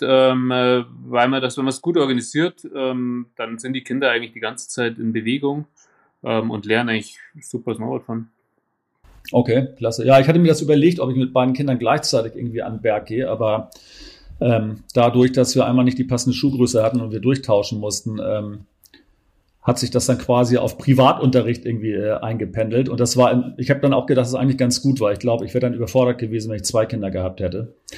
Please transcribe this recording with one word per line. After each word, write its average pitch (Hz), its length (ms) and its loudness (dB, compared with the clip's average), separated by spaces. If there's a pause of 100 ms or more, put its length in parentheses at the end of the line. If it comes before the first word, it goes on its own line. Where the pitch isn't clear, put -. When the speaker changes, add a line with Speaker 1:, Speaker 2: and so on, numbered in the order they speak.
Speaker 1:
ähm, 131 500 4
äh, 123 340 2 (200)
weil 123 240 2
man 135 140 0
das, 127 160 -4
wenn 131 80 -2
man 131 80 -2
es - 80 -14
gut 170 160 0
organisiert, 147 760 -2
ähm, 123 520 -4 (100)
dann 113 220 -8
sind 127 160 -6
die 127 100 -8
Kinder 131 260 0
eigentlich 117 220 -2
die 113 80 -20
ganze 113 300 -8
Zeit 113 280 -4
in 113 140 -2
Bewegung, 139 540 -2 (580)
ähm, 113 260 -2
und 104 160 -6
lernen 117 240 2
eigentlich 110 280 -6 (220)
super 117 340 -8
Snowboard 120 300 -8
fahren. 113 240 -8 (1040)
Speaker 2:
Okay, 123 460 2
klasse. 113 280 -4
Ja, 135 140 8
ich 135 80 4
hatte 160 120 4
mir 175 100 6
das 156 140 2
überlegt, 151 380 4
ob 131 100 -2
ich 127 60 -4
mit 127 160 -2
beiden 127 220 2
Kindern 135 240 -2
gleichzeitig 117 560 -2
irgendwie 113 280 -8
an 110 120 -8
den 104 80 -12
Berg 107 240 -2
gehe, 120 240 -4
aber, 110 400 -2 (680)
ähm, 107 420 0 (120)
dadurch, 123 380 4
dass 127 220 2
wir 123 120 2
einmal 123 180 4
nicht 127 140 2
die 127 60 0
passende 123 320 -2
Schuhgröße 123 460 2
hatten 117 180 0
und 110 120 -8
wir 110 80 -6
durchtauschen 113 580 0
mussten, 104 420 -6
ähm, 104 400 -6 (1000)
hat 123 160 0
sich 117 120 -4
das 123 160 0
dann 123 120 2
quasi 123 380 2
auf - 220 -2
Privatunterricht 127 880 4
irgendwie, 110 260 -4
äh, 104 260 -2
eingependelt. 110 680 -2
Und 113 120 -2
das 123 160 0
war, 123 420 4
ich 127 120 0
hab 139 120 0
dann 139 100 4
auch 123 140 0
gedacht, 131 160 2
das 117 80 -4
ist 127 40 -4
eigentlich 131 220 2
ganz 123 260 0
gut, 131 180 2
weil 104 120 2
ich 101 60 -6
glaub, 117 240 0
ich 101 100 -8
wär 127 80 0
dann 123 140 0
überfordert 120 440 0
gewesen, 110 320 -6
wenn 107 60 -6
ich 98 80 -8
zwei 110 220 0
Kinder 104 240 -6
gehabt 92 300 -6
hätte. 95 340 -6 (240)